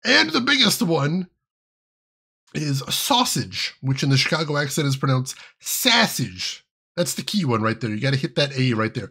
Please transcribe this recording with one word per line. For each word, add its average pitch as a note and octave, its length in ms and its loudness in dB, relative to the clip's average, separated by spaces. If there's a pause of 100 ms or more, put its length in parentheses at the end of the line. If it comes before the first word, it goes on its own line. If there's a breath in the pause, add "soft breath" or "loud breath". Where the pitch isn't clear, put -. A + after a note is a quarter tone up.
And D4 260 2
the D#4 100 0
biggest B3+ 420 2
one E3 460 0 (1300)
is C#3+ 340 -2
sausage, F#3+ 920 -2
which C3 220 -2
in D3 80 0
the C3+ 60 4
Chicago D3+ 400 0
accent D3 300 -2
is C#3 100 0
pronounced C3 400 -2 (240 loud breath)
sausage. F3 1040 0 (320)
That's E3+ 180 -2
the - 80 -8
key G#3 220 -2
one A#2+ 180 2
right A2 180 0
there. A2 100 -4
You G#2+ 100 -4
gotta C3+ 160 0
hit D3 200 -2
that C#3 220 0
A C3 140 2
right A2 220 0
there. G2+ 160 -8